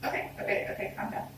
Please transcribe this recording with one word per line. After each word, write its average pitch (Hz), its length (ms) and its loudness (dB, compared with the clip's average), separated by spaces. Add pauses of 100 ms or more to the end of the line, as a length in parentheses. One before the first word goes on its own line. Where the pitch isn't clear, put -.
Okay, - 280 0 (100)
okay, - 300 4
okay, - 260 -2
calm 214 140 0
down. - 160 -2 (100)